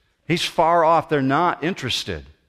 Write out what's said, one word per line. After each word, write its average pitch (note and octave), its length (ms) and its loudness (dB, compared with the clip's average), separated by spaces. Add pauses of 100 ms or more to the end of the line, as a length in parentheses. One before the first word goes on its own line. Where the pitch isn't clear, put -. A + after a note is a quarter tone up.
(260)
He's E3 180 -2
far E3+ 400 2
off. D#3 240 2
They're D3 140 0
not C#3+ 400 0
interested. G#2+ 640 -6 (220)